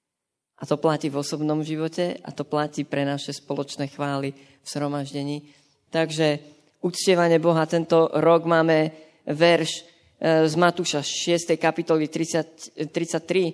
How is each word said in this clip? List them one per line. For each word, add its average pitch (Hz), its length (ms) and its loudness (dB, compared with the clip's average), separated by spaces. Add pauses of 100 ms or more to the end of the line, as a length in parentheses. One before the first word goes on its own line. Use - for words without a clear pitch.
(600)
A 147 80 -6
to 151 80 0
platí 151 320 0
v 139 80 -6
osobnom 151 480 -4
živote 160 560 -6
a - 80 -16
to 147 160 -8
platí 147 400 -4
pre 143 160 -4
naše 143 320 -4
spoločné 139 560 -8
chvály 139 480 -6
v - 320 -20
zhromaždení. 143 800 -6 (400)
Takže 156 480 0 (480)
uctievanie 170 560 2
Boha, 160 240 2
tento 165 480 2
rok 160 320 4
máme 160 480 2 (320)
verš, 165 460 2 (500)
e, 160 240 4
z 151 160 0
Matúša 170 400 2
šiestej 170 560 -2
kapitoly 165 560 0
tridsať, - 640 -6 (160)
tridsaťtri. 170 500 -2 (100)